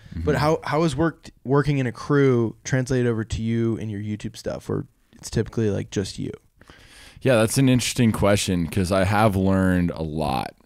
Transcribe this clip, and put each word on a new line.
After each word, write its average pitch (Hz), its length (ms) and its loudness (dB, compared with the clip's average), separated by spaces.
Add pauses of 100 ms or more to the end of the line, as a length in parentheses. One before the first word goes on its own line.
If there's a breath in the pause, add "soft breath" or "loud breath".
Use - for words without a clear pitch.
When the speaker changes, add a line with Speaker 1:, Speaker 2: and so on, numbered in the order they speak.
(160 loud breath)
Speaker 1:
But 107 200 -2
Speaker 2:
Mm-hmm. 123 60 0
Speaker 1:
how, 156 220 0
how 147 200 -2
is 151 120 0
work, 156 340 -4 (140)
working 139 340 2
in 131 100 0
a 113 40 -6
crew 127 720 2
translated 127 440 0
over 110 160 0
to - 180 -6
you 113 360 0
and 107 140 -6
your 101 100 -6
YouTube 107 340 -8
stuff, - 340 -10
where 101 160 -4 (280)
it's - 160 -16
typically, 110 400 -2
like, 101 220 -4
just - 260 -4
you? 95 140 -8 (920 loud breath)
Speaker 2:
Yeah, 131 140 2
that's 110 220 2
an 135 120 4
interesting 120 420 2
question, 98 560 2
'cause 92 240 -2
I 95 120 2
have 104 320 2
learned 95 560 2
a 78 120 -8
lot 71 500 -4 (120)